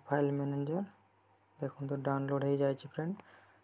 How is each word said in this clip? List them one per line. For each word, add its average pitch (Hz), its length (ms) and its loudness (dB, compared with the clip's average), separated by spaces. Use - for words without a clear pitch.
ଫାଇଲ 143 240 4
ମ୍ୟାନେଜର, 143 520 -2
ଦେଖନ୍ତୁ 139 360 -4
ଡାଉନଲୋଡ଼ 139 500 0
ହେଇଯାଇଛି 139 420 2
ଫ୍ରେଣ୍ଡ। 165 280 -4